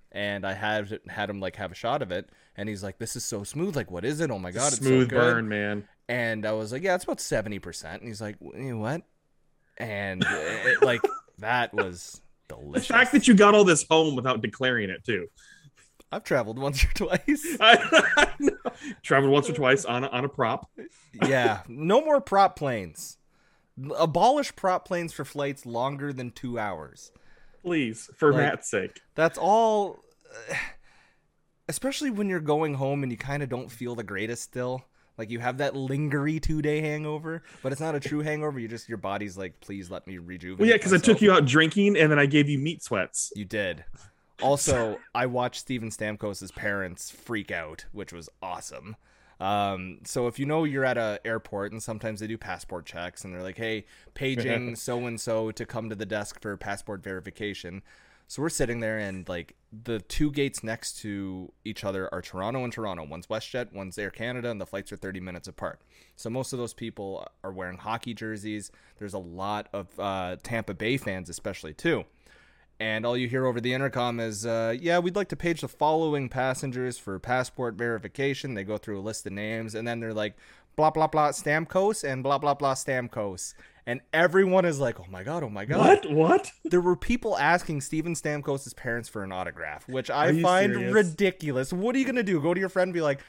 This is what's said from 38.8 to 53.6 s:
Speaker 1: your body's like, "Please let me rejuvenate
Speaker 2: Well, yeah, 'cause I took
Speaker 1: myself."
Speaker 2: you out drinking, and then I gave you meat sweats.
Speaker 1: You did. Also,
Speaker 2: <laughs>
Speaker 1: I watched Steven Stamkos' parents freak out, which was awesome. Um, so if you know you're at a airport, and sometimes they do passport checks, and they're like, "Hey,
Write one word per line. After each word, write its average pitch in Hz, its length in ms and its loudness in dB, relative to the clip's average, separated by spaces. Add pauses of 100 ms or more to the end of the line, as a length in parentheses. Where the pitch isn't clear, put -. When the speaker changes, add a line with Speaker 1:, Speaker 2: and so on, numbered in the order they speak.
Speaker 1:
your 110 100 -6
body's 98 400 -4
like, 92 220 -10
"Please 98 300 -12
let 92 160 -12
me 92 120 -12
rejuvenate 90 420 -6
Speaker 2:
Well, 220 80 8
yeah, 226 80 10
'cause 190 160 2
I 175 60 10
took - 80 2 (100)
Speaker 1:
myself." - 60 4
Speaker 2:
you 196 100 10
out 156 140 8
drinking, 160 500 6
and 156 160 8
then 147 60 6
I 143 80 8
gave 143 240 6
you 143 80 2
meat 156 240 -4
sweats. - 520 -4
Speaker 1:
You 101 120 -6
did. 90 380 -4 (580)
Also, 127 640 2
Speaker 2:
<laughs> - 80 -10
Speaker 1:
I 123 100 0
watched 123 380 -2
Steven 117 260 -6
Stamkos' 104 680 -6
parents 98 560 -6
freak 104 400 -8
out, 82 420 -8
which 95 200 -12
was 82 160 -14 (140)
awesome. 90 540 -10 (440)
Um, 98 640 -2
so 123 220 -2
if 120 120 -6
you 139 60 -2
know 156 200 0
you're 135 200 0
at 127 140 0
a 107 260 -2
airport, 98 480 -6
and 110 100 -10
sometimes 110 380 -8
they 110 60 -8
do 110 100 -6
passport 90 480 -10
checks, 87 400 -12
and 92 80 -12
they're 90 100 -10
like, 92 140 -10
"Hey, 110 300 -6 (260)